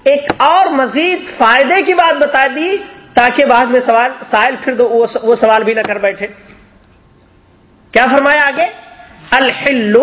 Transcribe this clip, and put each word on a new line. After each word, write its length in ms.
ایک 320
اور 300
مزید 520
فائدے 440
کی 120
بات 280
بتا 320
دی 220
تاکہ 320
بعد 200
میں 140
سوال، 300
سائل 300
پھر 140
دو، 140
وہ، 180
وہ 120
سوال 300
بھی 100
نہ 60
کر 180
بیٹھے۔ 280
کیا 140
فرمایا 420
آگے؟ 200
"الحل 600